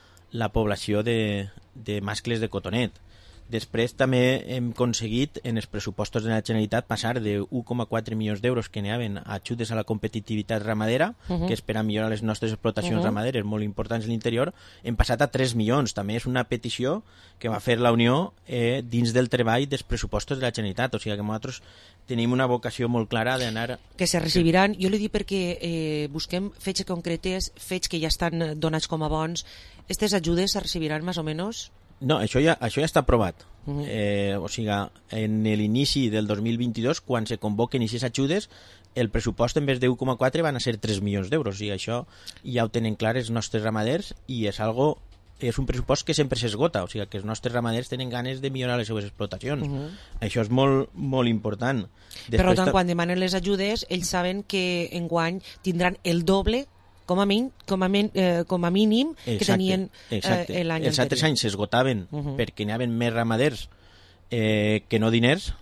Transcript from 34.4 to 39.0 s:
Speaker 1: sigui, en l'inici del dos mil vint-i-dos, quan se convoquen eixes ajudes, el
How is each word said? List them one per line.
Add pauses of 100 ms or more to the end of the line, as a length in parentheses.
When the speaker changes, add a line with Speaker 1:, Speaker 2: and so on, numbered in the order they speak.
Speaker 1:
sigui, (400)
en
l'inici
del
dos
mil
vint-i-dos,
quan
se
convoquen
eixes
ajudes, (420)
el